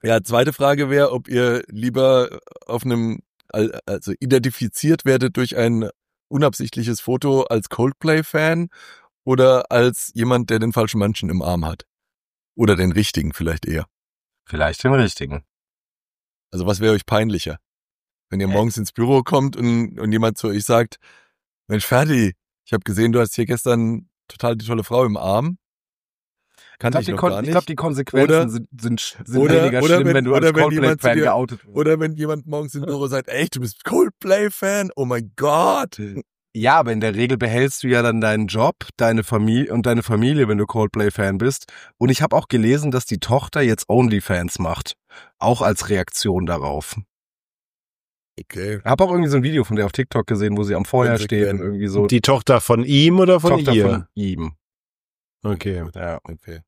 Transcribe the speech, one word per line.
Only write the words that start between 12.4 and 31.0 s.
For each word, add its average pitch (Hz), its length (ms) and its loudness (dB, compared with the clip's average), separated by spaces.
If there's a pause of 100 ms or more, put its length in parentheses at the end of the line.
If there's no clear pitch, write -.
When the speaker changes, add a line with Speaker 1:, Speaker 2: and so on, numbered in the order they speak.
Speaker 1:
Oder 104 200 4
den 90 160 2
richtigen 85 400 -2
vielleicht 80 320 -4
eher. 78 220 -4 (580)
Speaker 2:
Vielleicht 76 400 -4
den 131 80 4
richtigen. 71 520 -2 (1080)
Speaker 1:
Also 90 140 -6
was 95 140 -2
wäre 110 120 2
euch 101 140 -2
peinlicher? 104 520 -2 (720)
Wenn 98 120 -4
ihr 95 80 0
Speaker 2:
Äh. 95 40 -2
Speaker 1:
morgens 107 240 0
ins 107 160 -6
Büro 127 300 2
kommt 139 340 0
und, 117 440 -2
und 107 120 0
jemand 113 240 2
zu - 120 -6
euch 101 160 -4
sagt, 117 320 2 (720)
„Mensch, 104 180 -2
Ferdi, 123 460 2 (320)
ich - 80 -8
hab 104 120 -2
gesehen, 113 280 2
du 120 80 4
hast 113 160 0
hier 117 100 -2
gestern 117 600 -2 (200)
total 117 280 -4
die 110 100 -10
tolle 113 180 -2
Frau 127 200 2
im 107 120 0
Arm.“ 127 420 -2 (960)
Speaker 2:
Ich - 80 -20 (160)
glaub, - 0 -
Speaker 1:
Kannte 117 220 0
ich - 60 -6
Speaker 2:
die - 60 -4
Speaker 1:
noch - 60 -4
Speaker 2:
Kon-, 180 120 0
Speaker 1:
gar 98 100 -4
Speaker 2:
ich 127 60 -4
Speaker 1:
nicht. 151 60 -4
Speaker 2:
glaub, 175 140 2
die 160 80 -8
Konsequenzen 139 580 0
Speaker 1:
Oder 160 160 4
Speaker 2:
sind, 113 200 -8 (120)
sind, 117 200 -4
sch-, - 240 -10
sind 127 160 -2
Speaker 1:
oder, 147 220 6
Speaker 2:
weniger 127 200 0
Speaker 1:
oder 165 140 4
Speaker 2:
schlimm, - 120 2
Speaker 1:
wenn, - 60 2
Speaker 2:
wenn 135 100 2
du 131 120 2
Speaker 1:
oder 156 120 4
Speaker 2:
als 156 80 2
Speaker 1:
wenn 151 140 4
jemand 156 300 0